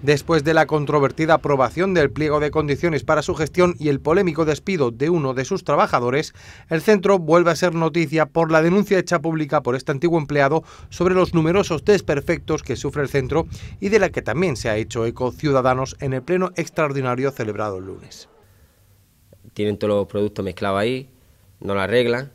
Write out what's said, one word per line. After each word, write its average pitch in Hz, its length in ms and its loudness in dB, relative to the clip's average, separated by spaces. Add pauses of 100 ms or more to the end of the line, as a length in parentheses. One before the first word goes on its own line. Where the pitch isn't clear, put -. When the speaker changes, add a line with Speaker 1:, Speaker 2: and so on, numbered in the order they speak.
Speaker 1:
Después 147 400 2
de 156 100 0
la 156 140 4
controvertida 147 680 2
aprobación 143 600 0
del 147 160 4
pliego 147 300 0
de 147 100 0
condiciones 147 540 -2
para 156 180 2
su 165 140 -4
gestión 175 420 0
y 151 100 -2
el 139 120 0
polémico 165 440 2
despido 151 460 0
de 120 180 -2
uno 151 240 0
de 127 120 -4
sus 190 200 -6
trabajadores, 143 720 0 (340)
el 160 140 -2
centro 202 380 4
vuelve 170 320 4
a 151 40 0
ser 175 180 0
noticia 160 520 0
por 165 240 0
la 160 120 6
denuncia 190 360 2
hecha 175 220 0
pública 156 420 -2
por 123 140 0
este 139 160 -4
antiguo 165 260 0
empleado 143 460 0 (260)
sobre 185 240 0
los 180 200 2
numerosos 165 500 2
desperfectos 165 800 0
que 120 120 -4
sufre 143 260 -6
el 127 60 -2
centro 139 380 -2 (340)
y 196 100 -2
de 214 100 4
la 185 100 2
que - 120 -6
también 143 340 -2
se 120 120 -4
ha 107 80 0
hecho 113 300 -4
eco 123 240 -4
Ciudadanos 131 680 0
en 139 120 -4
el 131 100 -4
pleno 180 340 -2
extraordinario 139 720 -2
celebrado 107 480 -6
el 95 80 -12
lunes. - 420 -18 (1300)
Speaker 2:
Tienen 104 240 -2
todos 104 160 0
los 101 140 0
productos 104 360 -4
mezclados 98 360 -4
ahí, 127 280 -4 (520)
no 98 140 -4
lo 98 60 0
arreglan 120 540 0